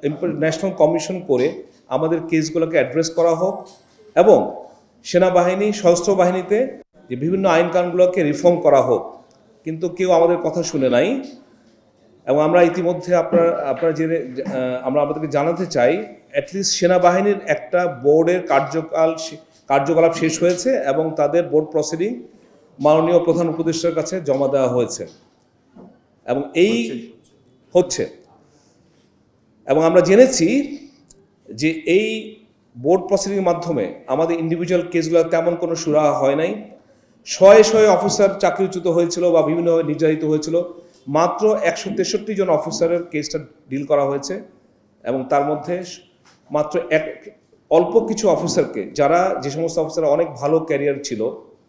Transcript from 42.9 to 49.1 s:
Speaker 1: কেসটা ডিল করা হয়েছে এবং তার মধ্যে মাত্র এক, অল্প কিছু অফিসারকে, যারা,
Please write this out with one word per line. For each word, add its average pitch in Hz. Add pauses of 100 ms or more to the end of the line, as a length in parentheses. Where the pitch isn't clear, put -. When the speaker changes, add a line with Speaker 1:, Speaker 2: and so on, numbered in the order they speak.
Speaker 1:
কেসটা 151 (300)
ডিল 139
করা 143
হয়েছে 143 (600)
এবং 131
তার 143
মধ্যে 165 (680)
মাত্র 151 (100)
এক, - (340)
অল্প 175
কিছু 214
অফিসারকে, 151
যারা, 170